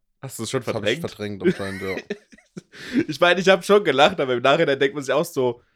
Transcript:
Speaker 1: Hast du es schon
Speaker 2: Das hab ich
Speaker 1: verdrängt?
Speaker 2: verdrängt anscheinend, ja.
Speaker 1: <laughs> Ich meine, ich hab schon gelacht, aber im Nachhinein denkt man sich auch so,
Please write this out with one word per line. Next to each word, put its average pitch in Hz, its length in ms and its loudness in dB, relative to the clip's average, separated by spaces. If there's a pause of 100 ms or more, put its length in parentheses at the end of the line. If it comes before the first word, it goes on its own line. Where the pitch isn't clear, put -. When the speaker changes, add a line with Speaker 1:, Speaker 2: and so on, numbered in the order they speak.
(200)
Speaker 1:
Hast - 180 -16
du 113 40 -10
es 110 80 -8
schon 131 120 -4
Speaker 2:
Das 120 120 -6
hab 104 100 -6
ich 127 160 -2
Speaker 1:
verdrängt? 104 400 -10
Speaker 2:
verdrängt - 20 -8
anscheinend, 98 400 -4
ja. 95 140 -6
Speaker 1:
<laughs> - 1120 -8
Ich - 120 -10
meine, 175 200 4
ich 180 80 2
hab 185 160 4
schon 202 200 4
gelacht, 156 360 4
aber 127 140 0
im 120 80 -2
Nachhinein 139 360 2
denkt 139 160 0
man 147 100 -8
sich 127 100 -2
auch 156 100 2
so, 123 380 -2 (140)